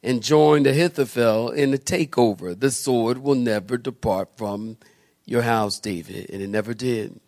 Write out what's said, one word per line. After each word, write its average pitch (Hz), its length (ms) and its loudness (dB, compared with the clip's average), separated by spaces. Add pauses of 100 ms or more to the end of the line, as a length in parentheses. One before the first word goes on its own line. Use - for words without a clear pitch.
and 120 200 -2
joined 151 440 6
Ahithophel 123 840 2
in 143 200 0
the 139 80 0
takeover. 113 800 0
The 135 120 2
sword 123 480 0
will 139 180 0
never 117 420 -2
depart 110 580 -4
from 107 420 -8 (460)
your 120 180 -2
house, 110 360 0
David. 95 520 -10
And 98 120 -10
it 98 60 -8
never 107 260 -4
did. 117 540 -6